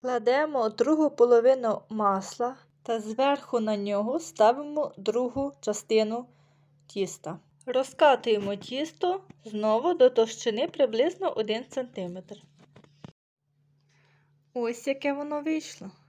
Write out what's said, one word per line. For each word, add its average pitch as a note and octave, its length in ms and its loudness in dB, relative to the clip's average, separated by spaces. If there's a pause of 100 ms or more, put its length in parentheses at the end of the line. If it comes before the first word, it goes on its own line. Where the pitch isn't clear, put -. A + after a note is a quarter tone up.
Кладемо B3+ 680 0
другу D4 400 2
половину A#3+ 800 4
масла G#3+ 640 -2 (280)
та A3+ 160 -4
зверху B3+ 600 -2
на G#3+ 180 -2
нього G#3 420 -2
ставимо D4 800 0
другу B3 540 -4 (100)
частину A3 640 -2 (640)
тіста. F3+ 520 -8 (260)
Розкатуємо B3 920 2
тісто D#4 680 -6 (240)
знову A3 480 0
до C4 160 6
товщини A3+ 580 0
приблизно D4 640 0
один A3 400 -4
сантиметр. F#3+ 640 -10 (2250)
Ось A#3+ 340 -6
яке C#4 260 -2
воно D4 280 -6
вийшло. D#4 500 -8 (180)